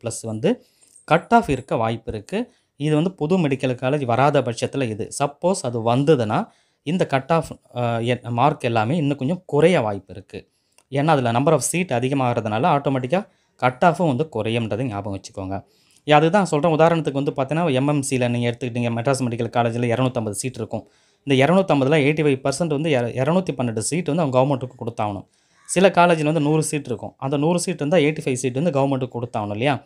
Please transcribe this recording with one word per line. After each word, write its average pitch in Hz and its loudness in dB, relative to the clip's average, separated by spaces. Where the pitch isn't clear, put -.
ப்ளஸ் 113 -8
வந்து 117 -2
கட் 170 2
ஆஃப் 233 4
இருக்க 131 -2
வாய்ப்பு 117 -2
இருக்கு. 185 -8
இது 151 0
வந்து 170 2
புது 160 0
மெடிக்கல் 135 0
காலேஜ் 135 -2
வராத 135 4
பட்சத்துல 120 -4
இது. 104 -6
சப்போஸ் 175 -2
அது 117 0
வந்ததுன்னா, 139 2
இந்த 170 -2
கட் - -2
ஆஃப், 160 0
அ, 123 -4
எ-, 117 -2
மார்க் 131 2
எல்லாமே 117 0
இன்னும் 143 -2
கொஞ்சம் 170 -4
குறைய 156 4
வாய்ப்பு 101 -6
இருக்கு. - -18
ஏன்னா, 139 0
அதுல 135 2
number 139 2
of 143 4
seat 180 -2
அதிகமாகறதுனால 120 -2
ஆட்டோமேட்டிக்கா 143 0
கட் 131 -2
ஆஃபும் 170 2
வந்து 143 -2
குறையும்ன்றதை 110 -2
ஞாபகம் 101 -6
வச்சுக்கோங்க. 95 -10
யா-, 147 2
அதுதான் 165 6
சொல்றேன். 160 2
உதாரணத்துக்கு 160 2
வந்து 139 -2
பார்த்தீங்கன்னா, 147 -2
எம் 131 2
எம் 147 2
சில 123 -2
நீங்க 120 0
எடுத்துக்கிட்டீங்க, 120 -4
மெட்ராஸ் 131 0
மெடிக்கல் 117 -4
காலேஜ்ல 120 0
இருநூத்தம்பது 120 0
சீட் 120 -8
இருக்கும். 110 -8
இந்த 135 4
இருநூத்தம்பதுல 156 4
எயிட்டி 156 2
ஃபைவ் 135 2
பர்சன்ட் 139 -2
வந்து 151 -2
இர-, 120 0
இரநூத்தி 170 0
பன்னெண்டு 120 -2
சீட் 156 -4
வந்து 156 0
அவங்க 131 2
கவர்மெண்ட்டுக்கு 131 -2
கொடுத்தாகணும். 107 -6
சில 185 4
காலேஜ்ல 170 4
வந்து 156 0
நூறு 151 2
சீட் 151 -6
இருக்கும். 107 -8
அந்த 139 -4
நூறு 165 2
சீட் 170 -4
இருந்தா 156 0
எயிட்டி 156 2
ஃபைவ் 135 -2
சீட் 127 -4
வந்து 147 0
கவர்மெண்ட்டுக்கு 135 -2
கொடுத்தாகணும் 110 -6
இல்லையா? 123 -2